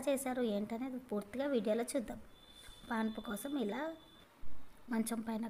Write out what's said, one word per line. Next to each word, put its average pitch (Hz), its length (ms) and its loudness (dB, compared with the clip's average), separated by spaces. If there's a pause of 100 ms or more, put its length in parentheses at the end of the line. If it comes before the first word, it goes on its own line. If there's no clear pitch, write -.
చేశారు 262 340 2 (140)
ఏంటనేది 233 440 -2 (100)
పూర్తిగా 214 440 -2
వీడియోలో 226 380 4
చూద్దాం. 233 280 -2 (720)
పాన్పు 220 300 0 (100)
కోసం 233 220 -4 (140)
ఇలా 226 160 0 (1080)
మంచం 226 360 2
పైన 226 220 0